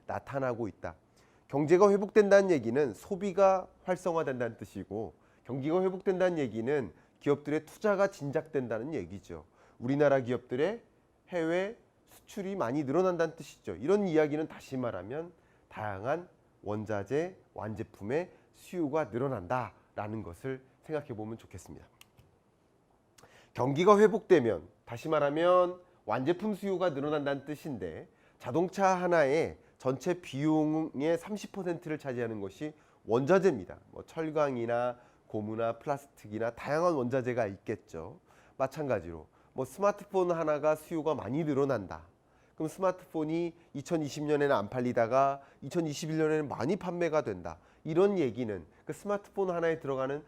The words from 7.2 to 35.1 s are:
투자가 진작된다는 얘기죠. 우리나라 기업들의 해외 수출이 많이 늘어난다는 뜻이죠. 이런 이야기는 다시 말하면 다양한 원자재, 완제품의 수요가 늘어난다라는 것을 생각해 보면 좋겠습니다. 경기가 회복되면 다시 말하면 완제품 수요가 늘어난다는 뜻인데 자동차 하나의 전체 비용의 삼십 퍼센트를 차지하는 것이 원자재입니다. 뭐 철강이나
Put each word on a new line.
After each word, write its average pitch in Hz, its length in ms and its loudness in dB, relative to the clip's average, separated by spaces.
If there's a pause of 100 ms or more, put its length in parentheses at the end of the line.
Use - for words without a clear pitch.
투자가 196 400 0
진작된다는 143 880 -4
얘기죠. 87 500 -10 (360)
우리나라 139 400 4
기업들의 127 600 -2 (500)
해외 180 460 0 (340)
수출이 - 440 -10
많이 147 300 -2
늘어난다는 165 500 2
뜻이죠. - 420 -12
이런 190 300 2
이야기는 151 400 2
다시 - 300 -12
말하면 123 560 -6 (360)
다양한 110 600 -6 (340)
원자재, 107 720 -4 (200)
완제품의 107 760 -6 (240)
수요가 156 520 -4
늘어난다라는 110 1160 -6
것을 131 400 -10 (200)
생각해 147 320 -8
보면 110 240 -8
좋겠습니다. - 460 -18 (1700)
경기가 165 440 6
회복되면 160 640 6 (220)
다시 120 240 -10
말하면 170 720 4 (240)
완제품 170 500 0
수요가 185 360 -2
늘어난다는 139 540 -2
뜻인데 127 640 -8 (320)
자동차 180 480 0
하나의 160 680 2 (220)
전체 139 420 -2
비용의 156 960 0
삼십 202 360 -10
퍼센트를 170 440 -6
차지하는 120 440 -6
것이 120 320 -8 (340)
원자재입니다. 135 720 4 (140)
뭐 90 120 -14
철강이나 123 920 0 (300)